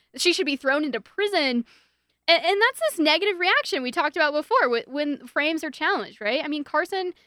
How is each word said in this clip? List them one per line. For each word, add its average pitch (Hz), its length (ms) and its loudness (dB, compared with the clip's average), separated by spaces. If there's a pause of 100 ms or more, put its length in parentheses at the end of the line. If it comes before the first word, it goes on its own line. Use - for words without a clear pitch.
(180)
she 349 160 2
should 349 140 -2
be 277 80 0
thrown 277 280 0
into 233 160 -4
prison. 302 640 -2 (640)
And, 320 160 4
and 392 180 2
that's 508 280 2
this - 100 -4
negative 339 400 2
reaction 370 440 0
we 247 80 -4
talked 302 260 -2
about 302 160 2
before 311 340 2
wh-, 233 220 -2
when 285 380 -4
frames 311 360 -2
are 302 80 -6
challenged, 311 480 -4
right? 247 240 -2
I 311 40 -6
mean, 294 160 -4
Carson, 359 500 -2 (140)